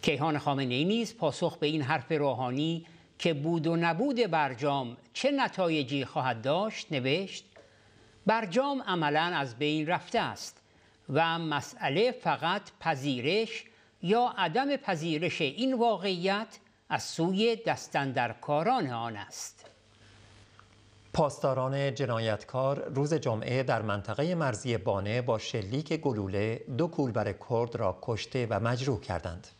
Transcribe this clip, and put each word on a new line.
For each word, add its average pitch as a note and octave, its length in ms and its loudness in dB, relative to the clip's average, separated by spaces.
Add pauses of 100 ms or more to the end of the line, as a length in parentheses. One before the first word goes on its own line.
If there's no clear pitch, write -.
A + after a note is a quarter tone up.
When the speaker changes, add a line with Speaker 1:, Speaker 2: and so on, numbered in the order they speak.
Speaker 1:
کیهان D3 360 2
خامنه‌ای C3+ 480 0
نیز A3 320 -2
پاسخ D#3 400 0
به D3+ 100 -2
این D#3 140 0
حرف C#3 300 -2
روحانی C#3+ 760 0 (340)
که E3+ 140 2
بود D#3 340 0
و E3 80 2
نبود E3+ 400 2
برجام C#3+ 840 0 (160)
چه C4+ 180 2
نتایجی D#3+ 760 0
خواهد B2+ 360 -2
داشت، F3 500 -2
نوشت: D3 540 -2 (800)
برجام A3+ 560 2
عملاً D#3 400 2
از D3 340 0
بین D3+ 320 0
رفته F3 320 0
است B2+ 420 -4 (480)
و E3 300 2
مسئله D#3+ 720 0
فقط E3 500 0 (180)
پذیرش D3 840 0 (380)
یا A3 360 4
عدم A#3 380 2
پذیرش E3 680 -2
این G3 320 0
واقعیت G3+ 760 0 (420)
از C#3+ 140 0
سوی G3 520 2 (100)
دستاندرکاران D3 1200 0
آن A#2 280 -6
است. - 540 -12 (1400)
Speaker 2:
پاسداران C#3 840 2
جنایتکار B2+ 920 0
روز D3 240 0
جمعه B2+ 500 0
در A#2+ 180 2
منطقه A2 540 -2
مرزی B2 420 0
بانه G2+ 440 0
با A#2+ 160 0
شلیک A#2 560 -4
گلوله A2 680 0 (160)
دو D#3+ 100 2
کولبر A2+ 460 0 (160)
کرد A#2 260 0
را F#2+ 260 0
کشته A#2 480 -2
و A2 100 0
مجروح B2 400 0
کردند. E2+ 480 -6 (120)